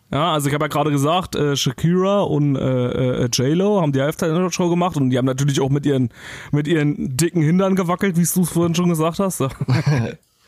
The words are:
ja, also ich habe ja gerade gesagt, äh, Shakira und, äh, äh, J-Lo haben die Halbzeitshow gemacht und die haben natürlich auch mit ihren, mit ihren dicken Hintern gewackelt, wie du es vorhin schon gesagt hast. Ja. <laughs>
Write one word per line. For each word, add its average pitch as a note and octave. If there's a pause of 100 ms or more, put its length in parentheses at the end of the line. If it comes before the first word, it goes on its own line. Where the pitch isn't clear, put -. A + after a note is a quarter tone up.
(120)
ja, D#3
also D3
ich C#3
habe D3+
ja -
gerade D3
gesagt, D3
äh, C#3+
Shakira F3+
und, D3
äh, B2+
äh, B2
J-Lo F3+
haben D3
die C3
Halbzeitshow E3+
gemacht F3
und C3
die B2+
haben B2
natürlich C3+
auch C3+
mit D3
ihren, B2+ (420)
mit D3
ihren D3
dicken E3+
Hintern F#3
gewackelt, F3+
wie E3+
du F#3
es E3
vorhin E3+
schon F3
gesagt E3
hast. F#3+
Ja. C3+
<laughs> C3 (380)